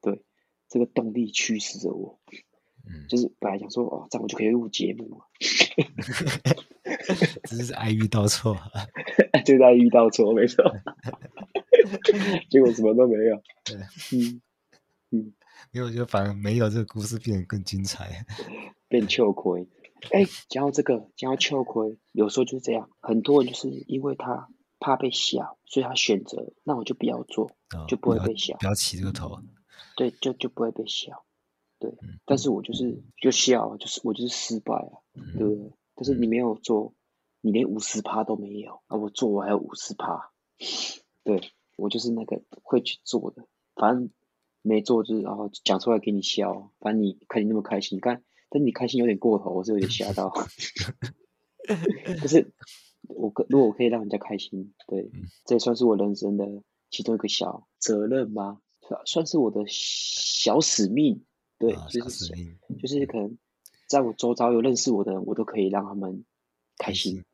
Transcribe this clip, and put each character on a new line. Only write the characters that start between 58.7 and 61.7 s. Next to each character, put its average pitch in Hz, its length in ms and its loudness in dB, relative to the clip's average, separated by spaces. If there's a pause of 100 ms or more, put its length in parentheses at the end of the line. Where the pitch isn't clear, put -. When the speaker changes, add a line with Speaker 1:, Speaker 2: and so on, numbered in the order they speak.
Speaker 1:
算， - 240 -12
算 165 200 -2
是 160 140 0
我 117 100 4
的 104 180 -4
小 - 920 -2
使 113 300 2
命， 127 340 2 (340)
对， 113 160 2